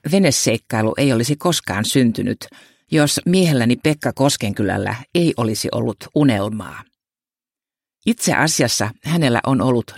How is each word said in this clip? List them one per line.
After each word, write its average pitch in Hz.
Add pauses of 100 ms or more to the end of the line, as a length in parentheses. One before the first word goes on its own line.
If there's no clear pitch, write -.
(120)
veneseikkailu 123
ei 139
olisi 120
koskaan 113
syntynyt, 110 (440)
jos 147
miehelläni 151
Pekka 147
Koskenkylällä 101 (200)
ei 170
olisi 110
ollut 117 (180)
unelmaa. 107 (1200)
Itse -
asiassa 127 (140)
hänellä 147
on 131
ollut 123